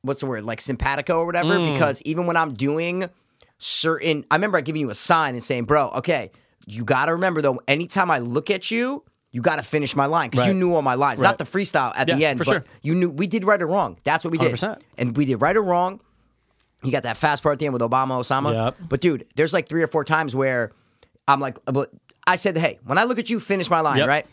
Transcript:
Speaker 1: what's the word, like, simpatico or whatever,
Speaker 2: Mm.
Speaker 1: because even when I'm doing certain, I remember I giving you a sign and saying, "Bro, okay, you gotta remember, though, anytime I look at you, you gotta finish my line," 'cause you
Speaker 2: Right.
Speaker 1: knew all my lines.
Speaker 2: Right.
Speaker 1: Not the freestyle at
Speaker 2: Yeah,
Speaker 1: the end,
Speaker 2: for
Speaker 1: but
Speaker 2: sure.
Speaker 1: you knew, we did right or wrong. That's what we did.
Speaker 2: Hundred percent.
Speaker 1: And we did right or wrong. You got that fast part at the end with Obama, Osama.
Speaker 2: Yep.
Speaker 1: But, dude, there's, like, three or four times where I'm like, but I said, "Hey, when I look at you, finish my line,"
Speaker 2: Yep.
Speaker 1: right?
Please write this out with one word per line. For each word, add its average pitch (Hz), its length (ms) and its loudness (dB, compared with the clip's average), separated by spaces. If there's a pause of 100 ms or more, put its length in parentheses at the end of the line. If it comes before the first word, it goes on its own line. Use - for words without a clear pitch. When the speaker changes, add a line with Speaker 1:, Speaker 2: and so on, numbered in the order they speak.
Speaker 1:
what's 135 180 -4
the 139 60 -4
word, 110 180 -6
like, 113 160 -6
simpatico 139 580 -2
or 170 80 0
whatever, 170 320 0
Speaker 2:
Mm. 160 140 0
Speaker 1:
because 143 300 0
even 160 240 -4
when 170 100 0
I'm 156 180 2
doing 165 540 -2 (500)
certain, 160 720 -2
I 151 60 4
remember 190 220 0
I - 20 4
giving 156 200 -4
you 131 100 -2
a 104 40 -6
sign 156 400 -2
and 120 80 -8
saying, 123 220 -4
"Bro, 147 320 2
okay, 135 340 -4 (360)
you 110 180 -10
gotta 139 280 2
remember, 175 300 -2
though, 131 260 0
anytime 170 420 0
I 143 80 2
look 123 320 -4
at 190 200 -2
you, 247 320 -4 (300)
you 123 100 -6
gotta 156 200 0
finish 147 340 -2
my 139 100 2
line," 151 240 0
'cause 123 160 4
you 196 60 4
Speaker 2:
Right. 190 60 2
Speaker 1:
knew 180 160 2
all 151 80 4
my 131 120 2
lines. 131 240 2
Speaker 2:
Right. 175 100 4
Speaker 1:
Not 190 100 2
the 160 60 -4
freestyle 143 520 0
at 135 120 2
Speaker 2:
Yeah, 165 80 2
Speaker 1:
the 156 100 4
end, 135 120 0
Speaker 2:
for 160 60 0
Speaker 1:
but 135 80 2
Speaker 2:
sure. 165 120 0 (180)
Speaker 1:
you 156 120 0
knew, 180 160 2
we 156 160 -2
did 190 180 -2
right 202 160 4
or 170 60 -2
wrong. 156 380 0
That's 151 200 2
what 165 60 -2
we 165 80 -2
did. 131 60 2
Speaker 2:
Hundred 123 80 4
percent. 190 300 -4 (140)
Speaker 1:
And 120 200 -2
we 147 80 2
did 131 120 0
right 151 200 2
or 220 60 4
wrong. 185 380 0 (840)
You 131 80 -2
got 131 120 0
that 117 140 -4
fast 147 260 0
part 147 120 2
at 131 40 -6
the 151 80 -2
end 135 80 -2
with 120 80 0
Obama, 127 380 0
Osama. 131 340 0
Speaker 2:
Yep. 113 220 -2 (120)
Speaker 1:
But, 135 120 -2
dude, 156 260 0 (100)
there's, 156 160 2
like, 175 160 -2
three 165 140 0
or 156 40 2
four 156 180 -2
times 156 300 0
where 131 380 0 (560)
I'm 139 120 4
like, 135 260 -4
but 135 240 0 (360)
I 180 100 4
said, 180 200 0
"Hey, 160 280 0
when 151 140 0
I 220 60 4
look 247 140 0
at 233 120 -6
you, 233 80 -2
finish 185 300 -2
my 165 120 2
line," 143 180 2
Speaker 2:
Yep. 135 100 2
Speaker 1:
right? 147 240 0